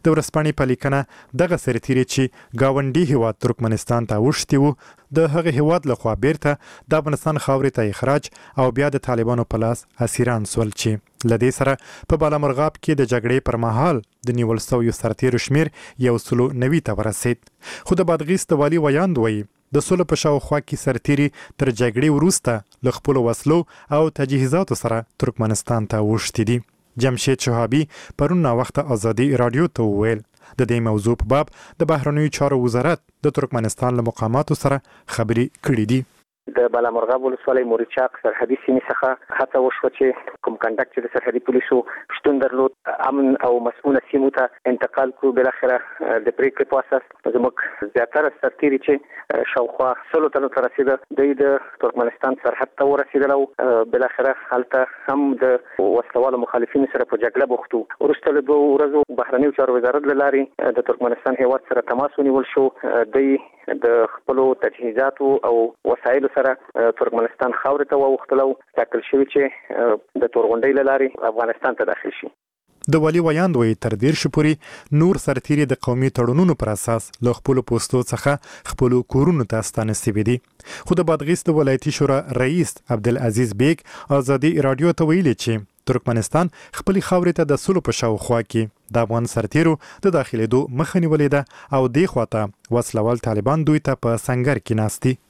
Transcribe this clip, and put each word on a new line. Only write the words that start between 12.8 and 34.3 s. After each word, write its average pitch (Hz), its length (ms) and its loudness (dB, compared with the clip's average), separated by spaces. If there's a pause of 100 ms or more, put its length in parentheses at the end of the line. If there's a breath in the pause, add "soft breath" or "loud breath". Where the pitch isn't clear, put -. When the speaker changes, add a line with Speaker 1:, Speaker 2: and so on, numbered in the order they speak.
Speaker 1:
د 127 120 2
جګړې 123 340 0
پر 117 120 -2
مهال 117 440 0 (260)
د 120 120 -2
نیول 113 260 0
سویو 117 320 0
سرتیرو 123 480 -2
شمیر 147 260 0 (360 loud breath)
یو 120 80 2 (100)
سلو 120 220 0 (160)
نوي 147 260 0
ته 104 100 -2
ورسید. 110 380 -2 (460 loud breath)
خو - 120 0
د 175 140 0
بادغیس 165 380 -2
د 151 160 2
والي 143 220 2
ویاند 147 380 2
وایي 107 220 -2 (280)
د 143 120 2
سولو 180 260 0
په 151 120 -2
شاوخوا 147 360 0
کې - 260 -8
سرتیري 139 440 0
تر - 420 -4
جګړې 120 380 0
وروسته 143 500 0 (240)
له 127 140 0
خپلو 135 320 0
وسلو 156 320 2 (300 loud breath)
او 151 180 2
تجهیزاتو 139 720 0
سره 113 220 -2 (200)
ترکمنستان 110 680 -2
ته 107 100 0
اوښتي 107 480 -2
دي. 120 80 0 (380)
جمشید 127 480 0
شهابي 120 360 0 (360 loud breath)
پرون 170 280 0
ناوخته 127 480 -2
ازادي 113 340 0 (140)
راډیو 123 260 2
ته - 160 -4
وویل، 107 400 0 (360 loud breath)
د - 40 2
دې 117 240 0
موضوع 110 280 2
په 107 180 -4
باب 147 200 -2 (260 loud breath)
د 160 120 0
بهرنیو 147 460 0
چارو 139 240 0
وزارت 123 440 -2 (180)
د 151 160 0
ترکمنستان 123 600 -2
له 117 120 -2
مقاماتو 131 520 -2